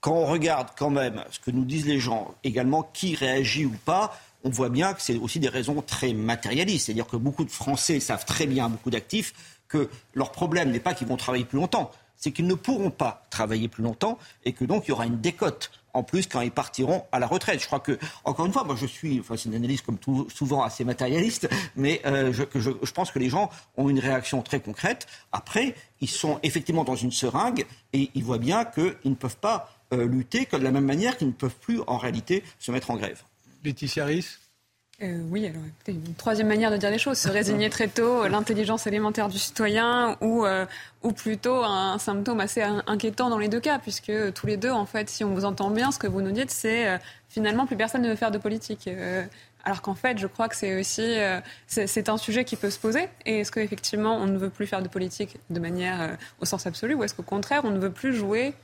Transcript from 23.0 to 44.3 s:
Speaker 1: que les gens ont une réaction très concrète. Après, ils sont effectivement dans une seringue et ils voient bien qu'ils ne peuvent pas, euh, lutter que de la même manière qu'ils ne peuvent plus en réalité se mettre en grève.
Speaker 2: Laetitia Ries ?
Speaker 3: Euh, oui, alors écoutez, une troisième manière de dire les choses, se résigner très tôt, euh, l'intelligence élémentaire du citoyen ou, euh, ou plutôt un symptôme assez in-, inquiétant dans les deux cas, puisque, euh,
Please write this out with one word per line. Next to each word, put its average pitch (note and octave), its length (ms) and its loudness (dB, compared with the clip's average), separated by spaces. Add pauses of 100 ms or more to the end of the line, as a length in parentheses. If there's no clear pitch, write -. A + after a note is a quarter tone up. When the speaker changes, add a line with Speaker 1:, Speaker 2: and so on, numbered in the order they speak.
Speaker 1:
que - 80 -2
les B2+ 100 2
gens F#3 220 0 (260)
ont C#3+ 140 2
une C#3 80 4
réaction C3 420 0
très C3 200 -2
concrète. F#3 460 -4 (260)
Après, - 420 0 (260)
ils C3+ 80 -2
sont - 340 0
effectivement D#3+ 420 0
dans B2+ 120 -2
une B2 160 -2
seringue D#3+ 540 0 (260)
et C#3 220 2
ils C3 100 -2
voient A#2+ 140 0
bien E3 260 2
qu'ils F#3 300 0 (100)
ne C3+ 100 2
peuvent B2+ 220 -6
pas, G#3 340 0 (220)
euh, B2 140 2
lutter C3 400 0
que - 100 -2
de C3 80 2
la C3 60 4
même C#3 160 4
manière F#3 320 2
qu'ils D3 100 2
ne B2 40 0
peuvent - 280 -4
plus A#3 260 -2
en B2 120 0
réalité A#2+ 440 0 (160)
se - 140 -6
mettre B2+ 180 -2
en A#2+ 60 0
grève. G2+ 260 -6 (400)
Speaker 2:
Laetitia D3 440 -4
Ries ? D#3+ 320 -4 (640)
Speaker 3:
Euh, F3 180 -6 (100)
oui, G#3 160 -2
alors D#3+ 200 -8
écoutez, D#3 260 -10
une E3 220 -8
troisième G#3+ 320 0
manière G#3+ 240 4
de G#3 60 2
dire G3+ 140 2
les G#3+ 80 0
choses, C4 200 0
se - 100 2
résigner G#3 420 2
très G#3+ 180 0
tôt, A#3+ 340 4
euh, G3 60 4
l'intelligence G#3+ 580 2
élémentaire G#3 420 2
du F#3+ 100 -4
citoyen A3+ 840 2
ou, A3+ 240 4
euh, F#3+ 200 4 (380)
ou A#3+ 80 2
plutôt A3+ 540 0
un G3 340 2
symptôme G#3 400 0
assez G3+ 240 2
in-, G#3 240 2
inquiétant G#3+ 420 0
dans A3+ 100 2
les G#3 100 2
deux A3 100 2
cas, C#4 220 2
puisque, - 300 -8
euh, G#3+ 200 0